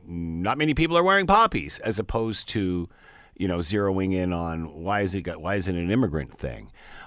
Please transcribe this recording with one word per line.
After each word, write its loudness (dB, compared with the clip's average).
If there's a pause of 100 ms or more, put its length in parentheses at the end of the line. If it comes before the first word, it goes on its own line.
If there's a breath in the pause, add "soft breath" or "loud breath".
Not -2
many 2
people 2
are 6
wearing 4
poppies," 4
as -2
opposed -4
to, 0 (480 soft breath)
you 0
know, 0
zeroing 0
in 0
on -4 (100)
why 0
is -2
it -4
got, -8
why -4
is -2
it 0
an 0
immigrant 0
thing? -10 (360 loud breath)